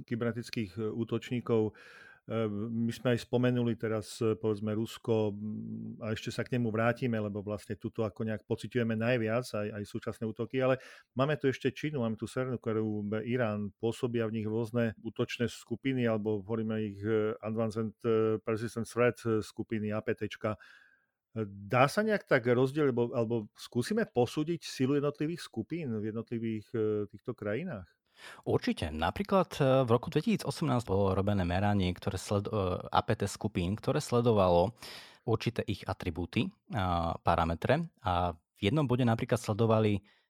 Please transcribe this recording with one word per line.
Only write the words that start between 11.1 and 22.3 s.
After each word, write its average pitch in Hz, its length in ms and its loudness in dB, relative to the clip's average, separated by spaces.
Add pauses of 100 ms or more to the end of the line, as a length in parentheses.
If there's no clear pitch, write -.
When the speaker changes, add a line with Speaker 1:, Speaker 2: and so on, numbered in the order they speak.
Speaker 1:
máme 143 160 2
tu 139 160 2
ešte 123 240 -2
Čínu, 147 320 -4
máme 110 80 -2
tu 107 160 -8
Severnú 127 320 -4
Koreu, 110 400 0 (240)
Irán, 107 560 0
pôsobia 117 480 0
v 113 80 -4
nich 107 80 -2
rôzne 113 560 0
útočné 113 480 -2
skupiny, 127 560 -2
alebo 107 400 0
hovoríme 110 400 -2
ich, 98 160 -8
e, 107 400 2
Advanced, 110 640 -2
e, 110 320 4
Persistent 113 480 -4
Threat, 120 400 2
e, 110 160 2
skupiny, 107 480 -4
A 107 80 -2
P 110 160 -2
T - 160 -6
čka. 107 240 -4
E, - 880 -12
dá 101 480 2
sa 208 160 0
nejak 208 220 -2
tak 127 180 4